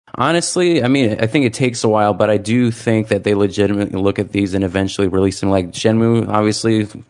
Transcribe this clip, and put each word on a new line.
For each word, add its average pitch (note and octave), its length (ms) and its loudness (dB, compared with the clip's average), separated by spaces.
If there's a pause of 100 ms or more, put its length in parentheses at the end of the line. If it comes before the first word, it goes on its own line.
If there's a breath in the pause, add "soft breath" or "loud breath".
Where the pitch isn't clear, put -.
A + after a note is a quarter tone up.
(140)
honestly, E3 680 0
I B2 40 0
mean, B2+ 320 2
I A2+ 60 0
think C3+ 200 2
it A2+ 80 -2
takes A#2+ 280 -2
a A#2+ 60 2
while, G#2 260 2
but G#2 160 0
I G#2 60 2
do A2+ 340 0
think A2 380 0
that G2+ 160 -2
they G#2 100 2
legitimately G2+ 680 0
look G2 180 0
at F#2+ 140 -4
these G2+ 220 -2
and G2 80 0
eventually F#2+ 460 0
release F#2+ 320 0
them. G2 100 -2
Like, F#2 220 0
Shenmue, A2+ 560 2
obviously, G#2+ 560 0 (260)